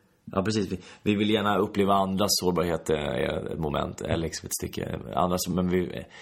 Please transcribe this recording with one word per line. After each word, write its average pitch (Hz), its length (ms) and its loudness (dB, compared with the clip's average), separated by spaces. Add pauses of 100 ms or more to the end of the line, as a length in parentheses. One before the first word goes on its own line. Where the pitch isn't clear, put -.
(240)
ja, - 200 -2
precis. 104 280 0
Vi, 90 80 -6 (220)
vi 104 120 4
vill 104 160 2
gärna 104 280 2
uppleva 101 360 4
andra 95 340 2
sårbarheter, 80 920 0 (320)
eh, - 60 -6
moment, 76 420 -2
eller 82 220 -2
liksom - 240 -6
ett - 80 -8
stycke. - 460 -6 (140)
Andra 90 240 2
som, 90 160 -2
men 90 140 2
vi, 90 360 -2 (180)